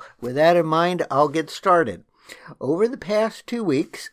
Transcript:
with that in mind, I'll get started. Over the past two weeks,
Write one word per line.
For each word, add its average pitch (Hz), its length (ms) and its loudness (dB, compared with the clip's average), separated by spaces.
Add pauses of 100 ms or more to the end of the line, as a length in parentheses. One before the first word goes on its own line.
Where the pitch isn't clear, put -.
(220)
with 123 140 -6
that 160 200 4
in 165 120 2
mind, 170 420 0
I'll 143 200 2
get 151 200 -4
started. 160 540 0 (580)
Over 165 260 0
the 262 100 -8
past 214 480 -4
two 240 200 -6
weeks, 156 480 -2